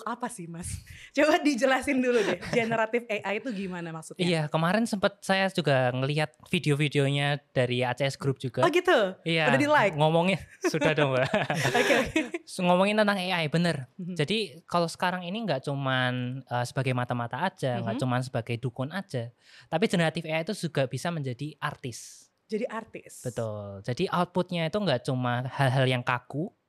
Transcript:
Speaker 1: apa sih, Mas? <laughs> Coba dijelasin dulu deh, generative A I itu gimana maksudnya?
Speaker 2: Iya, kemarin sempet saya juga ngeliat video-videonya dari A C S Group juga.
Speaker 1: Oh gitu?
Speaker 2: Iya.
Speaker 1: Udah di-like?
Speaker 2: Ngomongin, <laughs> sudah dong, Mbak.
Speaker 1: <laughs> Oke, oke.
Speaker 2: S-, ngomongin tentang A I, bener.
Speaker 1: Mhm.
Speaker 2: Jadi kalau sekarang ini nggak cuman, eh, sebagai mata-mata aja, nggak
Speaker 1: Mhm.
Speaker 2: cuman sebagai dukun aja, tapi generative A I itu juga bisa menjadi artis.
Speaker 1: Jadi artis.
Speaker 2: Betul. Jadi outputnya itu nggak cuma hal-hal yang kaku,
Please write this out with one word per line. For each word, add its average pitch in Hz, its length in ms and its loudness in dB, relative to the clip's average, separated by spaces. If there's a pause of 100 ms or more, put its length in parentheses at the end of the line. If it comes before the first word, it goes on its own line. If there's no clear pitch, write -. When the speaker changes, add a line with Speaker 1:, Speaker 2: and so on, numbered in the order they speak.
Speaker 1:
apa 240 240 -8
sih, 170 160 -12
Mas? 170 240 -12 (220)
<laughs> - 180 -20
Coba 302 320 4
dijelasin 262 560 2
dulu 240 240 4
deh, 175 160 0 (160)
generative 226 560 0
A 202 240 -2
I 220 80 -6
itu 262 80 -6
gimana 180 400 -6
maksudnya? 160 320 -6
Speaker 2:
Iya, 170 240 2
kemarin 180 400 2
sempet 202 400 0
saya 190 240 2
juga 131 400 4
ngeliat 147 400 0 (160)
video-videonya 143 1040 2
dari 123 320 2
A 123 80 0
C 135 160 0
S 135 80 -4
Group 135 240 -2
juga. 127 240 0
Speaker 1:
Oh 349 80 6
gitu? 294 560 2
Speaker 2:
Iya. 160 240 2
Speaker 1:
Udah 262 80 6
di-like? 277 400 4
Speaker 2:
Ngomongin, 165 400 4 (160)
<laughs> - 160 -2
sudah 156 240 2
dong, 135 240 2
Mbak. 135 80 2 (240)
Speaker 1:
<laughs> 147 320 0
Oke, 277 160 2
oke. 247 200 -2 (280)
Speaker 2:
S-, - 160 -6
ngomongin 185 320 4
tentang 202 240 2
A 180 240 -2
I, 147 80 -2
bener. 165 480 0
Speaker 1:
Mhm. 180 160 -10
Speaker 2:
Jadi 175 560 -2
kalau 170 160 2
sekarang 180 400 -4
ini 220 160 -4
nggak 143 240 -2
cuman, 127 800 0
eh, 123 160 -2
sebagai 127 320 -2
mata-mata 123 480 -4
aja, 135 400 -2
nggak 165 160 -4
Speaker 1:
Mhm. - 80 -2
Speaker 2:
cuman 123 160 0
sebagai 120 320 -4
dukun 127 320 -6
aja, 131 480 -8 (320)
tapi 175 240 0
generative 165 400 0
A 160 80 -2
I 165 80 -6
itu 208 80 -4
juga 143 320 -2
bisa 151 240 -6
menjadi 143 400 -6 (120)
artis. - 680 -10 (160)
Speaker 1:
Jadi 220 240 -6
artis. - 560 -12
Speaker 2:
Betul. 104 560 -6
Jadi 127 240 -4
outputnya 175 640 -2
itu 214 80 -2
nggak 151 320 0
cuma 123 400 0
hal-hal 131 400 2
yang 127 160 0
kaku, 139 480 -4 (160)